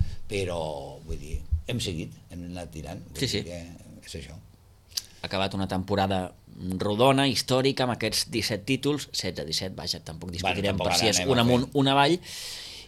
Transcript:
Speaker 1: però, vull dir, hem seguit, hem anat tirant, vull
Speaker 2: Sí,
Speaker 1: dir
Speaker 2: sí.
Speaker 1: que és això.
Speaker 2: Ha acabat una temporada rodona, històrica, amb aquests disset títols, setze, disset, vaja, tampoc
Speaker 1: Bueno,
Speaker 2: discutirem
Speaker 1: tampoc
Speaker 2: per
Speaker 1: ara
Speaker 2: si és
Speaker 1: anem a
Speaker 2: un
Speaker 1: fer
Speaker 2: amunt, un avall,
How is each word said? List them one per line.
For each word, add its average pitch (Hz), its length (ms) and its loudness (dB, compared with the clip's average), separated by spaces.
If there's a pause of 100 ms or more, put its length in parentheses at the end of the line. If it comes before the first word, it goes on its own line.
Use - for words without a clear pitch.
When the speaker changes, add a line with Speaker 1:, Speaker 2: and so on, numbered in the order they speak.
(300)
Speaker 1:
però, 78 720 -2
vull 78 160 -6
dir, 76 200 -6 (280)
hem 120 140 -2
seguit, 92 320 -4 (160)
hem 87 220 -10
anat 87 200 -8
tirant, 78 380 -10
vull - 80 -14
Speaker 2:
Sí, 135 80 0
Speaker 1:
dir 117 40 0
Speaker 2:
sí. 101 140 -2
Speaker 1:
que 85 140 -10 (480)
és - 100 -12
això. 71 200 -12 (840)
Speaker 2:
Ha - 60 -4
acabat 98 280 0
una 95 120 0
temporada 95 640 0 (460)
rodona, 127 500 4
històrica, 131 560 2
amb 123 100 2
aquests - 380 -2
disset 104 340 -2
títols, 139 460 0
setze, 80 340 -4
disset, 95 300 -4
vaja, 82 240 -4
tampoc 80 300 -10
Speaker 1:
Bueno, 85 80 -8
Speaker 2:
discutirem 95 400 0
Speaker 1:
tampoc 90 100 0
Speaker 2:
per 87 60 2
Speaker 1:
ara 87 80 4
Speaker 2:
si 107 80 6
és 95 100 4
Speaker 1:
anem 90 80 0
a - 40 6
Speaker 2:
un 120 60 6
Speaker 1:
fer 120 60 8
Speaker 2:
amunt, 123 300 6
un 139 140 4
avall, 139 260 6 (760)